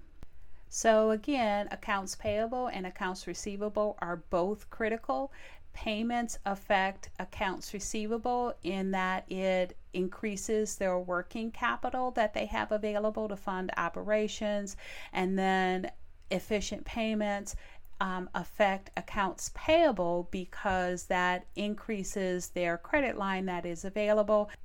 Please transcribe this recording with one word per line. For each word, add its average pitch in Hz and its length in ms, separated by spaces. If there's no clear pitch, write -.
So 220 440
again, 214 600
accounts 196 440
payable 226 520
and 190 180
accounts 185 400
receivable 208 720
are 175 180
both 190 400
critical. 233 640
Payments 233 760
affect 196 640
accounts 190 520
receivable 226 920
in 190 280
that 185 400
it 185 460
increases 208 840
their 185 220
working 180 540
capital 254 600
that 226 220
they - 140
have 214 240
available 214 560
to 202 80
fund 190 420
operations, 202 1000
and 185 240
then 185 520
efficient 196 520
payments, 214 720
um, 185 320
affect 196 640
accounts - 560
payable 185 800
because 180 720
that 180 400
increases 196 920
their 170 300
credit 269 360
line 190 300
that 175 200
is 175 200
available 208 640